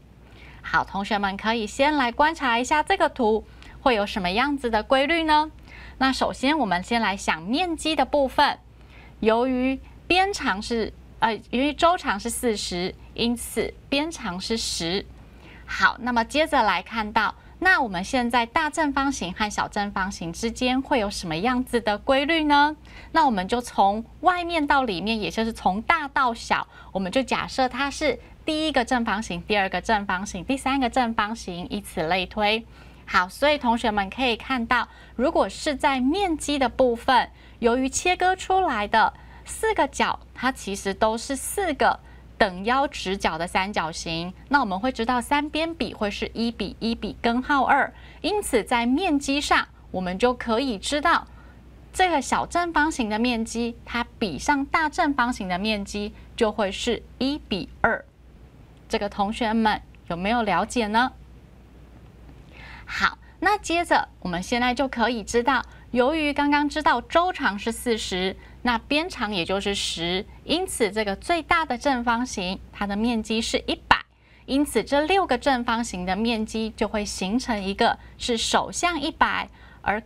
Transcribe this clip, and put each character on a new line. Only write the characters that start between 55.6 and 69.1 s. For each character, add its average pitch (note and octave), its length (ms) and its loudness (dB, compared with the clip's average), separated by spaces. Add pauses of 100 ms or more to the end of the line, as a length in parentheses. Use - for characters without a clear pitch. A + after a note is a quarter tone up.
积 G#3 300 -8 (220)
就 A3 160 2
会 G#3 180 0
是 G#3+ 320 -4 (160)
一 C4+ 180 0
比 - 320 -6 (120)
二。 - 240 -2 (840)
这 A3 120 -2
个 G3+ 80 -2
同 G3+ 240 -2
学 A3+ 200 -2
们 A3 300 2 (240)
有 E3+ 100 -4
没 F#3 140 -2
有 A#3 140 2
了 F#3 200 2
解 A#3 220 -2
呢？ A#3 240 2 (1800)
好， - 240 0 (220)
那 G4 180 4
接 E4+ 280 0
着 - 240 2 (100)
我 - 100 -8
们 F3+ 140 -4
现 A#3+ 180 0
在 B3 140 2
就 C4+ 140 0
可 A#3+ 220 0
以 A#3 120 -4
知 A#3 220 0
道， B3+ 200 2 (280)
由 B3 200 4
于 D4+ 200 0
刚 C#4+ 180 2
刚 D4 180 4
知 D4+ 140 -4
道 C#4+ 180 4
周 E4+ 320 2
长 A3+ 240 0
是 A3 140 -4
四 A3+ 260 -2
十， F#3+ 400 -2 (260)
那 B3 160 2
边 D4 300 -2
长 A3 240 -6